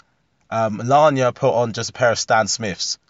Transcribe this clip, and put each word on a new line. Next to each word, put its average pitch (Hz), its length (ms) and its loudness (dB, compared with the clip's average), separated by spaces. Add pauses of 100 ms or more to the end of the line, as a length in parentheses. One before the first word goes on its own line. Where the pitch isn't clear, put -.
(500)
Um, 110 280 -2
Melania 131 520 2
put 127 240 0
on 120 180 0
just 113 180 -8
a - 20 -20
pair 123 180 2
of 107 80 -2
Stan 110 300 0
Smiths. - 500 -6 (120)